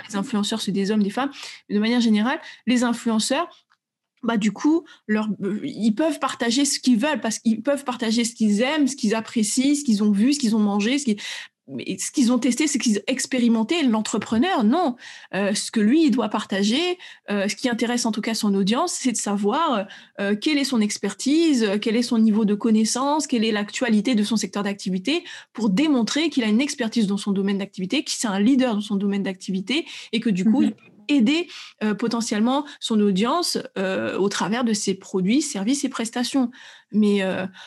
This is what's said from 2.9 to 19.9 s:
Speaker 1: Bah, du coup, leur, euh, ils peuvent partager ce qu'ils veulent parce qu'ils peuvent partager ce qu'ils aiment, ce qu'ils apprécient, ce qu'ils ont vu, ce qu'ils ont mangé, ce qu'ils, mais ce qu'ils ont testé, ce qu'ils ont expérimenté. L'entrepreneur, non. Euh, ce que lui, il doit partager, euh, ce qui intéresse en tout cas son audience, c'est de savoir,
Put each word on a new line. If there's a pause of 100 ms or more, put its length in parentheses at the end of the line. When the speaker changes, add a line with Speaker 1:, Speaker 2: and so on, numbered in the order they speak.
Speaker 1:
Bah,
du
coup, (220)
leur, (140)
euh,
ils
peuvent
partager
ce
qu'ils
veulent
parce
qu'ils
peuvent
partager
ce
qu'ils
aiment,
ce
qu'ils
apprécient,
ce
qu'ils
ont
vu,
ce
qu'ils
ont
mangé,
ce
qu'ils, (520)
mais
ce
qu'ils
ont
testé,
ce
qu'ils
ont
expérimenté.
L'entrepreneur,
non. (380)
Euh,
ce
que
lui,
il
doit
partager, (320)
euh,
ce
qui
intéresse
en
tout
cas
son
audience,
c'est
de
savoir, (360)